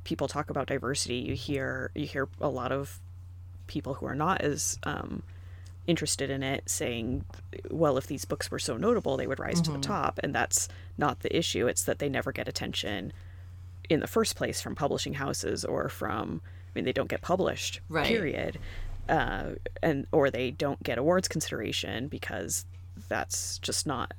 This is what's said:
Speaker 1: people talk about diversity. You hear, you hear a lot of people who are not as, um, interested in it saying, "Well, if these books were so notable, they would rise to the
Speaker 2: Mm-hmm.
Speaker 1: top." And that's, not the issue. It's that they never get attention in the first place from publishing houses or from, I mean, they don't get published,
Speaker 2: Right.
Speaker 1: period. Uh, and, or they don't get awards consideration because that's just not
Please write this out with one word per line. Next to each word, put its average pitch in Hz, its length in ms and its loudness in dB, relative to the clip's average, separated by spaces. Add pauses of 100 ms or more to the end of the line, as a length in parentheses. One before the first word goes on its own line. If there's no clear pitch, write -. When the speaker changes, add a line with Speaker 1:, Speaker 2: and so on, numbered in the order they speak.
Speaker 1:
people - 240 0
talk 147 200 0
about 143 180 0
diversity. 127 500 0
You 127 180 -2
hear, 131 600 -2
you 147 120 -2
hear 135 220 0 (120)
a 151 80 2
lot 127 240 0
of 139 260 -2 (680)
people 139 280 -2
who 131 120 -4
are 123 80 -2
not 160 280 2
as, 147 420 2
um, - 380 -2 (640)
interested 147 440 2
in 135 120 0
it 135 260 0
saying, 120 560 0 (460)
"Well, 147 280 6
if - 80 -2
these 135 200 -4
books - 240 -2
were 135 80 -2
so 127 180 0
notable, 180 400 4
they 135 100 0
would 135 120 0
rise - 240 2
to 156 80 4
the 143 80 0
Speaker 2:
Mm-hmm. - 20 0 (120)
Speaker 1:
top." - 300 2
And - 120 0
that's, - 340 2 (300)
not - 220 2
the - 140 0
issue. 123 320 4
It's - 180 2
that - 160 2
they 143 80 2
never 131 240 0
get - 160 -2
attention - 640 -2 (760)
in 156 120 6
the - 60 0
first - 300 2
place - 240 0
from 131 140 -4
publishing - 400 0
houses - 500 -2
or - 240 0
from, - 560 -2
I - 300 -14
mean, - 100 0
they 127 80 2
don't - 160 0
get - 140 -2
published, - 680 0
Speaker 2:
Right. 160 180 2
Speaker 1:
period. - 520 2 (500)
Uh, 139 440 2 (300)
and, 139 300 4
or 139 180 8
they 123 200 0
don't 143 320 0
get 117 160 0
awards 175 300 6
consideration 113 800 -2
because - 580 -4 (420)
that's - 520 -2
just - 260 0
not 127 320 0